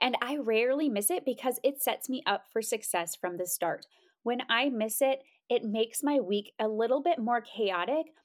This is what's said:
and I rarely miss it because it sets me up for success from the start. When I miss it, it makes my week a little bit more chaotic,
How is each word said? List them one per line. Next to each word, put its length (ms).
and 220
I 140
rarely 520
miss 220
it 140
because 400
it 180
sets 260
me 180
up 260
for 100
success 540
from 220
the 100
start. 380
When 260
I 200
miss 340
it, 200
it 160
makes 360
my 200
week 400
a 80
little 340
bit 160
more 220
chaotic, 680